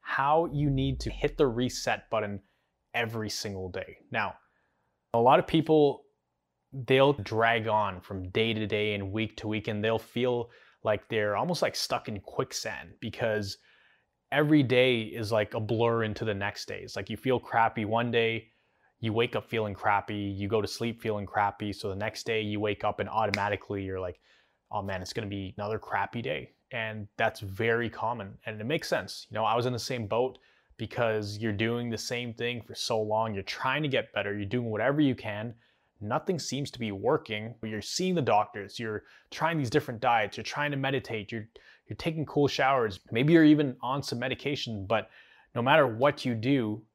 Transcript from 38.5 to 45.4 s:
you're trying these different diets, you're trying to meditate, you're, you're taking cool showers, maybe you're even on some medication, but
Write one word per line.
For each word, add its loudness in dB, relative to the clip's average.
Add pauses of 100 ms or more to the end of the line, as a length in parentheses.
you're -6 (260)
trying -2
these 0
different 0
diets, 2
you're -10
trying -4
to -2
meditate, -4
you're, -6 (400)
you're -10
taking -4
cool 4
showers, 2 (140)
maybe 4
you're 10
even 8
on -2
some -6
medication, -4
but 0 (440)